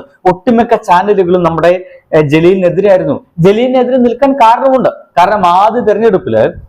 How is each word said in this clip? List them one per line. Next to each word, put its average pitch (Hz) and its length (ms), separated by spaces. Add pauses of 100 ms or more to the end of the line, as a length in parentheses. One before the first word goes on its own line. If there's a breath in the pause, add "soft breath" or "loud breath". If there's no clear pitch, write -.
(240 soft breath)
ഒട്ടുമിക്ക 226 500
ചാനലുകളും 185 680
നമ്മുടെ, 165 300 (420 loud breath)
ഏഹ്, 156 140
ജലീലിനെതിരെയായിരുന്നു. 175 920 (180)
ജലീലിനെതിരെ 247 580
നിൽക്കാൻ 240 360
കാരണമുണ്ട്. 240 600 (260)
കാരണം 190 280
ആദ്യ 208 340
തെരഞ്ഞെടുപ്പില് 202 640 (240)